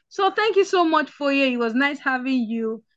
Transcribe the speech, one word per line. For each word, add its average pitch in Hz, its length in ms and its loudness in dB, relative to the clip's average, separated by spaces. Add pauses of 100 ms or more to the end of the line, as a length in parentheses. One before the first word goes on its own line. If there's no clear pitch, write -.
so 381 220 0
thank 415 240 -2
you 392 100 4
so 359 180 2
much, 311 280 2
Foye. 277 420 0
It 247 60 -4
was 226 160 -2
nice 277 240 0
having 254 500 -2
you. 226 320 -6 (160)